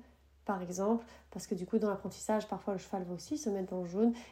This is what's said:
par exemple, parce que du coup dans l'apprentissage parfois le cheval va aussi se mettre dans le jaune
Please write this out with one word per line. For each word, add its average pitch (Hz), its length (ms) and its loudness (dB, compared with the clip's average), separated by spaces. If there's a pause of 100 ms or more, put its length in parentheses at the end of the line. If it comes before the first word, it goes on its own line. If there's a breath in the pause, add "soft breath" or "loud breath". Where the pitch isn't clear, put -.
(460 loud breath)
par 190 160 0
exemple, 196 440 2 (260 loud breath)
parce - 160 -10
que 208 80 -2
du 175 100 -2
coup 226 140 4
dans 214 100 4
l'apprentissage 208 580 0
parfois - 260 -2
le 185 60 -2
cheval 185 240 -4
va 180 120 -4
aussi 294 220 -4
se 262 120 -2
mettre 190 220 0
dans 185 100 -2
le 175 60 -4
jaune 214 260 6 (180 loud breath)